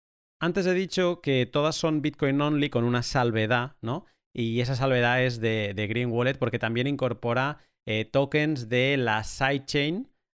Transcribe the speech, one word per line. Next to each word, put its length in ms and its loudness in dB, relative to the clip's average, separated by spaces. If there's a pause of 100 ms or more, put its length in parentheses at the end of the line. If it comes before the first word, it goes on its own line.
(420)
Antes 260 0
he 60 2
dicho 480 0
que 240 2
todas 300 0
son 260 0
Bitcoin 400 0
only 280 2
con 140 2
una 200 2
salvedad, 800 0
¿no? 240 -6 (280)
Y 260 -2
esa 160 -2
salvedad 480 2
es 160 -2
de, 340 0
de 140 -4
Green 240 -2
Wallet 260 0
porque 220 -2
también 280 0
incorpora 720 -2 (280)
eh, 180 -2
tokens 640 0
de 280 2
la 260 0
sidechain, 840 -2 (300)